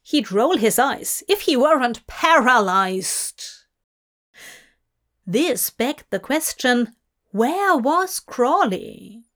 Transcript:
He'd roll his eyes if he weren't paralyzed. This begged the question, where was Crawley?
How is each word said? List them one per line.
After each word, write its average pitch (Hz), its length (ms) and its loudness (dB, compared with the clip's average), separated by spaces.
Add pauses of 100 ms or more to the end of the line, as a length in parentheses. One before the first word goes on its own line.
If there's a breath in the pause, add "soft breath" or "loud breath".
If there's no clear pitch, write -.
He'd 269 300 -2
roll 269 260 2
his 214 220 2
eyes - 480 -4
if 403 140 0
he 302 140 0
weren't 254 520 2
paralyzed. 196 1400 0 (1800 loud breath)
This 240 440 -2
begged - 400 -4
the 190 100 -4
question, 247 760 -2 (360)
where 330 460 0
was 330 420 -2
Crawley? 240 1040 -4 (100)